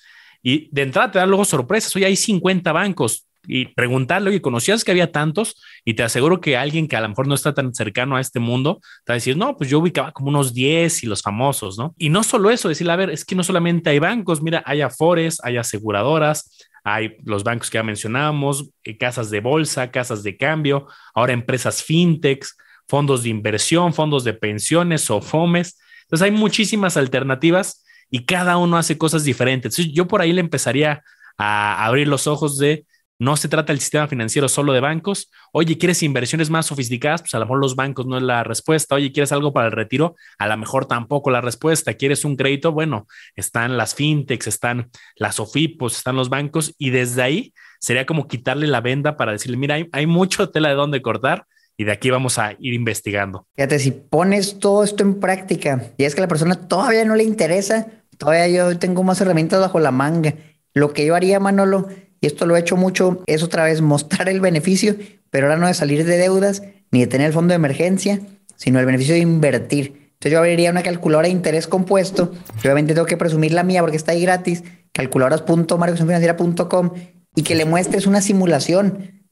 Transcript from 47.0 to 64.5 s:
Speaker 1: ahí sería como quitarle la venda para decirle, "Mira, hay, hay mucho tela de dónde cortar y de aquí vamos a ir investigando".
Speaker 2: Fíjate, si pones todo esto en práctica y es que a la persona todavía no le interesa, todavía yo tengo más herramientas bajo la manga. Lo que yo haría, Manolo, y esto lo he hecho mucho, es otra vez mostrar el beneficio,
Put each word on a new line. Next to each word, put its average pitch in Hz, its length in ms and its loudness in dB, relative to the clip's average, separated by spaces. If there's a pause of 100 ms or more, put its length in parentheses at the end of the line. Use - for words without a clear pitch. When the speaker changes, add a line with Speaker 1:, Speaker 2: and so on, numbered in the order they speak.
Speaker 1:
ahí 151 320 -2 (260)
sería 127 260 -2
como 160 220 -2
quitarle 131 400 -4
la 127 140 0
venda 143 340 -2
para 113 160 -2
decirle, 120 260 -6
"Mira, 143 180 -2
hay, 165 180 -6
hay 147 140 -2
mucho 185 420 2
tela 156 200 0
de 139 60 2
dónde 143 260 0
cortar 123 440 -2 (320)
y 104 80 -6
de 104 80 0
aquí 127 160 -2
vamos 127 280 0
a 107 220 -2
ir 127 140 -6
investigando". 101 800 -4
Speaker 2:
Fíjate, 139 240 0
si 131 120 2
pones 196 680 0
todo 202 240 4
esto 208 200 0
en 196 180 2
práctica 175 640 -2 (120)
y 135 60 2
es 147 120 0
que 190 60 0
a 190 40 2
la - 20 0
persona 175 400 0
todavía 220 380 2
no 220 100 2
le 220 80 4
interesa, 214 640 0 (300)
todavía 165 320 2
yo 180 280 2
tengo 180 260 0
más 185 180 2
herramientas 185 400 2
bajo 185 180 2
la 143 120 4
manga. 151 420 0 (400)
Lo 147 180 4
que 151 140 -2
yo 160 100 4
haría, 190 240 4
Manolo, 196 480 2 (340)
y 147 60 2
esto 147 180 -2
lo 170 100 4
he 170 40 4
hecho 175 160 0
mucho, 185 520 2
es 156 160 0
otra 170 220 0
vez 160 160 2
mostrar 151 480 2
el 190 120 0
beneficio, 185 540 2 (340)